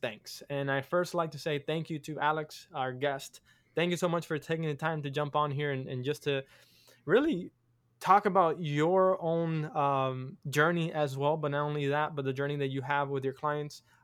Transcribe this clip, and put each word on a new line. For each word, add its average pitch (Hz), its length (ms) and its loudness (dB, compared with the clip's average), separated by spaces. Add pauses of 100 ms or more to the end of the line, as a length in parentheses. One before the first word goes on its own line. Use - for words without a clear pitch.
thanks. - 480 -8
And 139 200 -2
I 139 120 0
first 175 320 -2
like 165 180 -2
to 147 80 -10
say 147 200 -4
thank 160 300 -4
you 156 100 -6
to 147 200 -10
Alex, 151 540 -2
our 131 180 -4
guest. 135 500 -4 (340)
Thank 175 160 2
you 175 60 0
so 175 120 0
much 170 180 -2
for 160 100 -4
taking 160 280 -4
the 151 100 -2
time 156 280 -2
to 143 60 -6
jump 143 260 -4
on 147 160 2
here 143 200 -2
and, 131 160 -4
and 127 160 -6
just 147 200 -4
to 135 200 0 (640)
really 208 460 2 (480)
talk 196 260 6
about 180 360 4
your 175 600 4
own, 165 440 0 (120)
um, 135 600 0 (120)
journey 160 420 4
as 147 260 0
well. 147 200 2
But 151 140 -2
not 147 120 0
only 147 240 0
that, 151 280 0
but 143 100 -4
the 135 80 0
journey 143 240 -2
that 139 120 -2
you 135 120 -4
have 139 280 0
with 139 140 -2
your 131 100 -2
clients. 147 500 -6 (200)